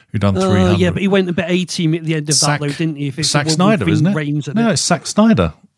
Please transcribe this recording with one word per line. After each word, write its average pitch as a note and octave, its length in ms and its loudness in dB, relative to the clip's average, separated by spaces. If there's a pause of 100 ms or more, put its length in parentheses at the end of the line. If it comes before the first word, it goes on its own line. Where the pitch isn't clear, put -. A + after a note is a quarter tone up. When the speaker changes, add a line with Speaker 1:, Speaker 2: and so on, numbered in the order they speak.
(120)
Speaker 1:
Who - 60 -4
done F#3+ 200 2
Speaker 2:
Uh, F#3+ 100 0
Speaker 1:
three F#3 120 4
hundred? F3+ 180 4
Speaker 2:
yeah, F3+ 120 2
but F3 120 -4
he G3+ 60 0
went F#3+ 200 2
a F3 60 -4
bit F3+ 140 -4
A-team F3+ 460 -2
at E3 100 -6
the D#3+ 100 -2
end D3+ 160 -4
of D3 40 0
Speaker 1:
Zack, D3 260 0
Speaker 2:
that, D3 80 -4
though, C#3+ 60 -4
didn't D#3+ 220 -4
he? C#3+ 120 -6
If C3+ 100 -10
it's D3 100 -4
Speaker 1:
Zack D3 180 0
Speaker 2:
the D#3 100 0
one F#3 160 2
with G#3 80 2
Speaker 1:
Snyder, F#2 120 0
isn't D#3 140 2
Speaker 2:
Ving F#3+ 80 2
Speaker 1:
it? - 20 -2
Speaker 2:
Rhames D3 320 -4
in C#3+ 60 -10
Speaker 1:
No, A3+ 160 2
Speaker 2:
it. - 40 2
Speaker 1:
it's C3+ 80 -2
Zack - 240 -2
Snyder. E3+ 460 2 (260)